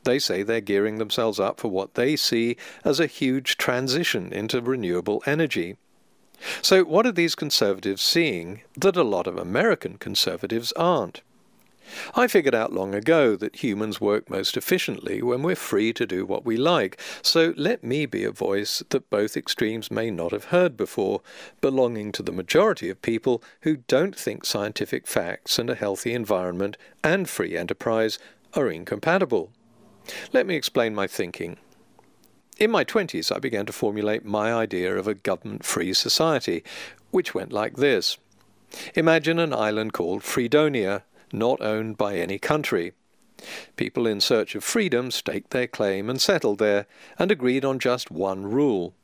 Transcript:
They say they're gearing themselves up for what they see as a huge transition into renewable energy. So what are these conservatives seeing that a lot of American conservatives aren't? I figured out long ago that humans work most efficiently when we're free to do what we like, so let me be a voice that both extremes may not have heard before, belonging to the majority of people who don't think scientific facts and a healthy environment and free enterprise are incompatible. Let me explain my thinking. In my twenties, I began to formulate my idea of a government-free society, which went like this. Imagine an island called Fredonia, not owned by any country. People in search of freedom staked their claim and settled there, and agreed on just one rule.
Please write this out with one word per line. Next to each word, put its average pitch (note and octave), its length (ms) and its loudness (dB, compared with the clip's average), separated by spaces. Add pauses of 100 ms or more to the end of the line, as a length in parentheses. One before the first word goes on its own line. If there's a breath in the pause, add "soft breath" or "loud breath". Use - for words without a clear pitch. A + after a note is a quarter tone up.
They B2+ 140 4
say G2 240 0
they're A2+ 200 0
gearing G#2 360 2
themselves A2 420 -2
up G2+ 200 0
for - 80 -4
what G2 260 -4
they C3 220 2
see A#2 420 0 (260 loud breath)
as C#3 160 2
a E3 60 4
huge C3 520 -2
transition B2+ 760 -2
into A2 260 0
renewable G#2 680 0
energy. C3 500 0 (840 loud breath)
So F#3+ 200 8
what F3+ 220 4
are A#3 60 2
these E3+ 240 0
conservatives G2+ 640 0
seeing G#2+ 600 0 (140)
that F3+ 220 4
a E3+ 60 6
lot G2 240 2
of F2+ 100 -6
American G2+ 600 0
conservatives G2 720 -2
aren't? E3 500 0 (920 loud breath)
I B3 100 6
figured C#3+ 300 4
out A2+ 180 0
long G2 220 -2
ago B2 400 4
that G#2 220 -6
humans G#2+ 440 -2
work G#2 260 0
most - 300 -4
efficiently - 640 -2
when B2 220 0
we're F3+ 120 0
free A2 380 0
to A#2 140 -2
do F#2 180 -4
what F#2+ 180 -4
we A2+ 140 0
like, C#3 420 0 (220 loud breath)
so E3 340 4
let F#3 280 -2
me C3+ 240 -2
be G2+ 160 -4
a G#2 80 -2
voice G2 580 -2
that - 220 -2
both G#2 260 0
extremes A2 540 -2
may A2 180 -2
not E2+ 220 -2
have G#2 140 -6
heard F3 300 2
before, G2 460 -2 (380 loud breath)
belonging A#2+ 540 0
to - 100 -8
the F2+ 80 -4
majority A#2+ 580 2
of - 140 -10
people A#2 400 0 (180 loud breath)
who D#3 160 0 (100)
don't F3 280 4
think - 280 -6
scientific - 600 -4
facts - 540 -2
and A#2+ 100 -2
a B2 60 -2
healthy G#2 400 -2
environment G2 600 0 (280 soft breath)
and F3+ 260 2
free - 260 -4
enterprise A2+ 640 -2 (380 loud breath)
are C#3+ 120 2
incompatible. G#2+ 840 0 (840 loud breath)
Let B3 140 4
me F3+ 80 -2
explain A2+ 400 0
my G2 100 0
thinking. F2+ 520 -6 (1000)
In G#3+ 100 4
my G3 140 4
twenties, - 480 -2
I F#2+ 80 -2
began A2 260 -2
to - 80 -12
formulate G#2+ 500 -2
my G#2+ 300 0
idea F#2+ 420 0
of F#2+ 120 -2
a G#2+ 80 0
government-free G2 800 -4
society, B2 720 2 (460 loud breath)
which - 240 0
went F#2+ 180 -4
like G#2+ 260 -4
this. A#2+ 420 2 (720 loud breath)
Imagine E3 460 4
an D#3+ 140 0
island A2 400 0
called F2+ 280 -2
Fredonia, A#2+ 840 2 (280 soft breath)
not A#2 300 2
owned A2 360 -2
by G2+ 200 0
any F2 200 -2
country. A#2 540 0 (840 loud breath)
People A#2 280 -2
in G#2 160 0
search A2 320 2
of G2+ 100 -6
freedom C3 460 0
staked - 420 -6
their B2+ 140 0
claim G2+ 420 -2
and C3 140 -2
settled C3 380 2
there, G2+ 260 2 (320 loud breath)
and F#3 140 2
agreed C3 340 2
on C3+ 140 -2
just B2 320 -2
one F#2+ 340 -4
rule. G#2+ 480 0 (100)